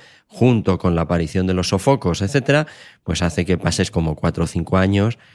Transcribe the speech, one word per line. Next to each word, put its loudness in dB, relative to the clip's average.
junto 2
con 0
la 0
aparición 0
de 0
los -2
sofocos, 0
etcétera, 0
pues -2
hace -2
que 0
pases -2
como -2
cuatro -2
o -4
cinco -2
años 2